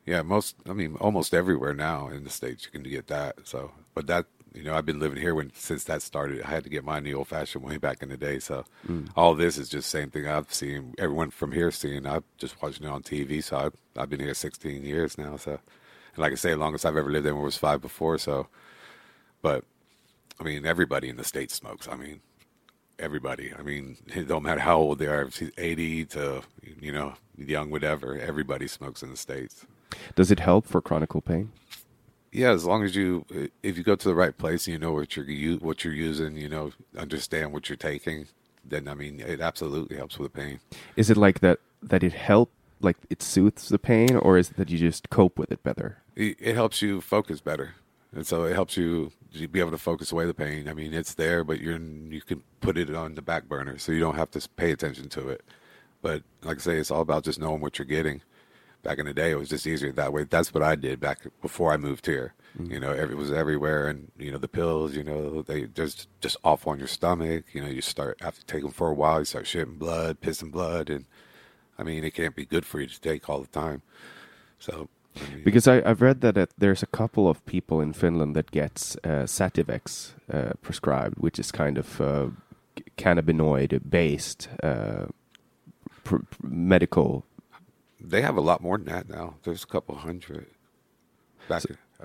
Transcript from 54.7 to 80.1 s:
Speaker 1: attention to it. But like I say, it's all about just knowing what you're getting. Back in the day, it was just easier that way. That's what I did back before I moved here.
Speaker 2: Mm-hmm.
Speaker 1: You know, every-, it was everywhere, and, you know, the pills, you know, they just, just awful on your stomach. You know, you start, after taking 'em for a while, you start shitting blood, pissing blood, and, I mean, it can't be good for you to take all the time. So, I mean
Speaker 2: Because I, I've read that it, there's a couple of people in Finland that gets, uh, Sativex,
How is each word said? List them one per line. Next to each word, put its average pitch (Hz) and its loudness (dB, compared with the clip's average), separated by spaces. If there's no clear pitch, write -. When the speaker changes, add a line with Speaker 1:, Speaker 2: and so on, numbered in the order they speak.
Speaker 1:
attention 69 -6
to 65 -8
it. 64 -8
But 80 -2
like 80 -4
I - -14
say, 82 0
it's 78 -2
all 76 2
about 78 0
just 78 -4
knowing 78 -2
what 73 -6
you're 71 -8
getting. 76 -2
Back 73 -4
in 73 -4
the 71 -8
day, 78 2
it 76 0
was 71 -8
just 73 -6
easier 71 -2
that 71 -2
way. 73 -2
That's 82 2
what 76 2
I 78 4
did 65 -2
back 69 -4
before 82 2
I 78 2
moved 71 -4
here. 65 -2
Speaker 2:
Mm-hmm. 87 -8
Speaker 1:
You 71 -6
know, 67 -4
every-, 71 -2
it 71 -6
was 73 -4
everywhere, 76 0
and, 71 -8
you 71 -10
know, 69 -6
the 67 -6
pills, 78 0
you 76 -6
know, 76 -4
they 73 -6
just, 71 -8
just - -4
awful 78 4
on 71 -6
your 67 -8
stomach. 82 -2
You 69 -8
know, 71 -6
you 67 -6
start, 67 -6
after - -10
taking 71 -6
'em 69 -10
for 85 0
a 76 2
while, 78 4
you 73 0
start - -6
shitting 82 -6
blood, 82 -4
pissing 80 -6
blood, 82 -4
and, 69 -6
I - -8
mean, 78 -4
it 78 -6
can't 82 -2
be 71 -10
good 85 0
for - -6
you 69 -6
to - -18
take 78 -4
all 69 -2
the 69 -10
time. 76 -4
So, 78 -10
I 73 -10
mean 76 -6
Speaker 2:
Because 110 10
I, 127 10
I've 113 4
read 131 8
that 113 6
it, 92 4
there's 98 6
a - 0
couple 107 4
of 78 2
people 82 0
in 76 0
Finland 80 2
that 76 0
gets, - -2
uh, 73 0
Sativex, - -2